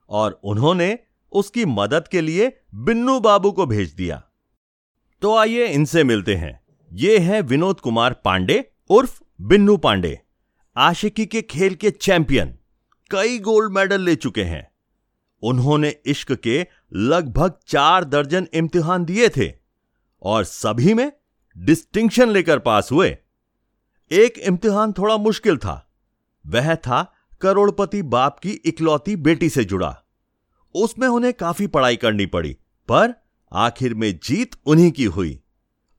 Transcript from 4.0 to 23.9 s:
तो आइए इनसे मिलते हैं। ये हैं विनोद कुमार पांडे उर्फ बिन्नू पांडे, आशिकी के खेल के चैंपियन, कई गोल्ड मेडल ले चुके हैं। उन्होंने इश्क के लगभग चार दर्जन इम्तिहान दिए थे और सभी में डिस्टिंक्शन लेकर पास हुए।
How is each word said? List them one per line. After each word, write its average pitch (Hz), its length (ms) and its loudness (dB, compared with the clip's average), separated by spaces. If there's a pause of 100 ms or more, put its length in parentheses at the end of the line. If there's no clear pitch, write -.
तो 214 140 0
आइए 226 300 0
इनसे 151 380 2
मिलते 107 300 0
हैं। 78 300 -10 (280)
ये 175 260 2
हैं 190 220 0
विनोद 160 400 -2
कुमार 117 320 0
पांडे 98 600 -2 (160)
उर्फ 254 340 2 (180)
बिन्नू 202 360 4
पांडे, 98 440 -2 (560)
आशिकी 180 500 0
के 214 160 -6
खेल 190 320 -2
के 202 160 -2
चैंपियन, 156 680 0 (520)
कई 226 280 -2
गोल्ड 214 340 0
मेडल 196 280 0
ले 175 160 2
चुके 107 280 -4
हैं। 82 260 -10 (720)
उन्होंने 139 540 0 (100)
इश्क 139 260 -4
के 127 340 -2 (260)
लगभग 139 600 0 (140)
चार 160 380 2
दर्जन 147 500 -2
इम्तिहान 170 500 0
दिए 202 240 2
थे 101 240 -2 (720)
और 104 220 -2
सभी 120 500 0
में 269 180 -2 (460)
डिस्टिंक्शन 208 680 2
लेकर 165 300 2
पास 107 340 0
हुए। 156 260 0 (920)